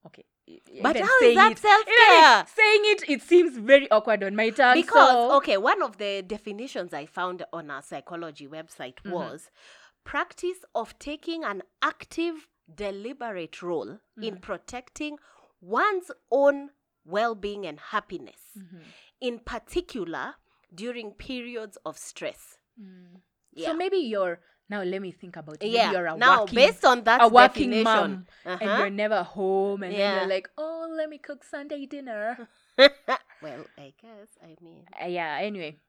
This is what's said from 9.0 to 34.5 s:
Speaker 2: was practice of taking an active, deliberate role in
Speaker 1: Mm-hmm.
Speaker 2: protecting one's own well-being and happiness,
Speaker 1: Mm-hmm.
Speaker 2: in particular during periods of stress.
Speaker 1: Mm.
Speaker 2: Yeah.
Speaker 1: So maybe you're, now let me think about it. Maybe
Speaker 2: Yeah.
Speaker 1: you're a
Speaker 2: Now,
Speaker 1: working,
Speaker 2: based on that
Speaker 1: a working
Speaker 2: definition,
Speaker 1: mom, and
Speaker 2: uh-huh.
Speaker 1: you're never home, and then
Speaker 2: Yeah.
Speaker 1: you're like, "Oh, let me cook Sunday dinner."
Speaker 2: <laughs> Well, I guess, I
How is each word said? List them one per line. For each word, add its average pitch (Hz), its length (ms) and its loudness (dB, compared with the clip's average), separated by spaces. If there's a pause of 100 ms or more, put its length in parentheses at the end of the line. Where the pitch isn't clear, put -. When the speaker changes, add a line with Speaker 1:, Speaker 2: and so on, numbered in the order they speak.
Speaker 2:
was 151 380 -12 (520)
practice 359 640 -10 (100)
of 226 240 -10
taking 320 460 -12
an 196 180 -10 (200)
active, 320 680 -8 (260)
deliberate 202 880 -12
role 165 380 -8 (200)
in 214 140 -10
Speaker 1:
Mm-hmm. 185 60 -20
Speaker 2:
protecting 254 760 -14 (420)
one's 277 500 -4 (200)
own 277 400 0 (340)
well-being 202 640 -6
and 151 120 -16
happiness, 156 640 -12 (180)
Speaker 1:
Mm-hmm. 180 200 -20 (420)
Speaker 2:
in 240 200 -6
particular 220 960 -10 (400)
during 220 380 -12
periods 240 720 -14
of 156 140 -12
stress. - 600 -16 (220)
Speaker 1:
Mm. 185 400 -20 (320)
Speaker 2:
Yeah. 320 160 -10
Speaker 1:
So 330 80 -6
maybe 370 220 -4
you're, 196 420 -4 (300)
now 202 120 -10
let 185 200 -8
me 185 80 -14
think 170 260 -20
about 156 200 -18
it. - 60 -14
Maybe 220 120 -6
Speaker 2:
Yeah. 214 180 2
Speaker 1:
you're 180 140 -4
a 160 100 -8
Speaker 2:
Now, 247 260 4
Speaker 1:
working, 180 140 -8
Speaker 2:
based 247 280 4
on 247 200 6
that 233 180 4
Speaker 1:
a 233 60 8
working 247 420 6
Speaker 2:
definition, 220 140 -2
Speaker 1:
mom, 196 420 -2 (180)
and 180 180 -10
Speaker 2:
uh-huh. 214 160 -2
Speaker 1:
you're 202 120 -2
never 208 320 -4
home, 196 600 -4
and 185 100 -10
then 208 80 -8
Speaker 2:
Yeah. 196 200 -2
Speaker 1:
you're 185 80 -4
like, 190 280 -6
"Oh, 330 340 -12
let 320 200 -8
me 294 80 -20
cook - 260 -20
Sunday 285 420 -14
dinner." 240 640 -12 (300)
Speaker 2:
<laughs> - 640 2
Well, 147 220 -18 (140)
I 143 220 -20
guess, 220 280 -20 (140)
I 165 200 -20